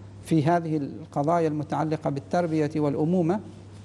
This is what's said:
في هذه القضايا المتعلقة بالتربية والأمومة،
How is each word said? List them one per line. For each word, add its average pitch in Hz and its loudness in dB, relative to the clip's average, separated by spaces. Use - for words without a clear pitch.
في 160 4
هذه 165 2
القضايا 156 0
المتعلقة 151 -2
بالتربية 156 0
والأمومة، 151 2